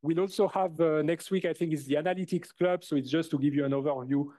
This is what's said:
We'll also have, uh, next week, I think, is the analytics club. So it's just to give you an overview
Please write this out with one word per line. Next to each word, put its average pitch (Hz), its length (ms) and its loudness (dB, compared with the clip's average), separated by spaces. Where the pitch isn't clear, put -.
We'll 165 200 0
also 190 280 2
have, 180 320 -2
uh, 156 220 4
next 160 280 -2
week, 190 140 0
I 165 80 0
think, 160 220 -2
is 139 100 -6
the 135 120 0
analytics 180 600 -2
club. 180 280 0
So 156 120 -2
it's 127 140 -2
just 160 220 0
to 151 60 0
give 139 160 2
you 143 120 2
an 135 60 0
overview 139 560 0